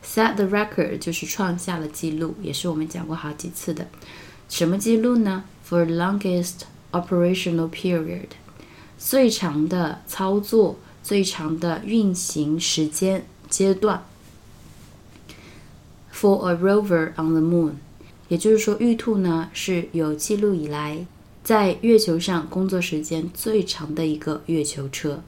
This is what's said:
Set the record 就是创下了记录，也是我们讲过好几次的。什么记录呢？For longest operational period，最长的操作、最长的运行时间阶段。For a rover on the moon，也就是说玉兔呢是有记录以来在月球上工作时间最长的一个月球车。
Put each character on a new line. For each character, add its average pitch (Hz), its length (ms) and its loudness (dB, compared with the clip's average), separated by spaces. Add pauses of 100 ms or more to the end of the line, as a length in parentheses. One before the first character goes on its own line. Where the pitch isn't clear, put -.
Set 220 280 2
the 202 80 2
record 196 540 -2
就 165 140 -6
是 - 140 -6
创 180 320 -4
下 175 180 -6
了 156 100 -6
记 156 240 -6
录， 156 300 -4
也 160 100 -8
是 147 200 -6
我 160 40 -4
们 156 140 -4
讲 170 180 -10
过 156 80 -6
好 151 160 -8
几 175 200 -12
次 170 240 -8
的。 - 120 -8 (600)
什 - 180 0
么 185 120 2
记 226 180 2
录 240 220 4
呢？ 190 260 0 (240)
For 175 160 2
longest 180 800 0 (300)
operational 175 760 0
period， 175 600 -4 (680)
最 262 320 4
长 156 400 0
的 175 380 -2
操 190 340 0
作、 202 360 4 (260)
最 202 200 2
长 160 380 -2
的 170 240 -2
运 208 300 4
行 151 440 -2
时 156 300 0
间 190 380 0 (240)
阶 190 240 2
段。 190 280 0 (2000)
For 196 380 2
a 175 60 4
rover 180 640 2
on 160 180 0
the 160 80 4
moon， 165 320 2 (540)
也 170 100 0
就 214 120 4
是 220 80 8
说 208 220 0
玉 233 140 4
兔 220 240 0
呢 170 340 0
是 175 400 -4
有 156 220 0
记 208 220 -2
录 202 180 2
以 151 120 -4
来 151 400 -6 (380)
在 202 380 4
月 226 160 8
球 170 200 2
上 170 300 -2
工 185 180 -2
作 185 140 0
时 156 220 -4
间 165 320 -4
最 214 280 0
长 151 320 -6
的 160 120 -2
一 151 100 0
个 151 300 -6
月 160 180 0
球 139 240 -6
车。 143 400 -6